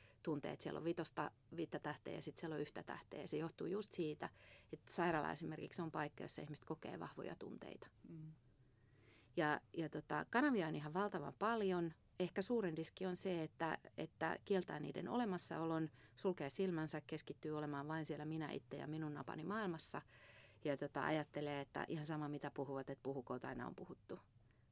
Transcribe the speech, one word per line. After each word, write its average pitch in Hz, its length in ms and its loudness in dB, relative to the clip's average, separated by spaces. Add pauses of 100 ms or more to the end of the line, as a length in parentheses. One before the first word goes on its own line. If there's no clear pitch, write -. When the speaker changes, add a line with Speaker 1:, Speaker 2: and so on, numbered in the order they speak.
(240)
Speaker 1:
tunteet. 147 380 0
Siellä 147 160 -2
on 151 60 -4
vitosta, 160 480 0 (240)
viittä 160 240 -2
tähteä - 340 -4
ja 156 80 -4
sit - 160 -8
siellä 160 180 -4
on 151 60 0
yhtä - 220 -4
tähteä. - 380 -8
Ja 185 60 -6
se 151 100 0
johtuu 160 300 -2
just 202 240 -2
siitä, 160 380 -2 (440)
että - 200 -12
sairaala 170 380 4
esimerkiksi 156 500 -4
on 160 100 -2
paikka, 151 320 -2
jossa 156 180 -6
ihmiset 147 240 -8
kokee - 340 -6
vahvoja - 360 -6
tunteita. - 520 -10 (220)
Speaker 2:
Mm. 156 220 -10 (1080)
Speaker 1:
Ja, 151 240 6 (160)
ja 156 120 0
tota, 151 400 -2
kanavia 240 380 6
on 156 80 0
ihan 151 180 -2
valtavan 180 460 0
paljon. 190 540 4 (260)
Ehkä 185 220 2
suurin 185 360 2
riski 165 280 -4
on 180 100 0
se, 175 280 2
että, 160 340 0 (200)
että 160 480 0
kieltää 180 340 4
niiden - 300 -2
olemassaolon, 165 800 2 (260)
sulkee 170 340 0
silmänsä, 156 520 0
keskittyy 151 560 -4
olemaan 147 300 0
vain 156 180 0
siellä 151 200 -2
minä 156 260 0
itse 143 260 -4
ja 143 100 -4
minun 156 260 -2
napani 156 300 -4
maailmassa. 190 580 -2 (640)
Ja 143 120 4
tota, 147 280 0
ajattelee, 147 560 2
että - 260 -2
ihan 151 180 0
sama 151 240 0
mitä 147 220 -2
puhuvat, 135 380 -2
että - 140 -6
puhukoot, 127 420 -2
aina 131 220 -4
on 131 80 -6
puhuttu. - 440 -10 (520)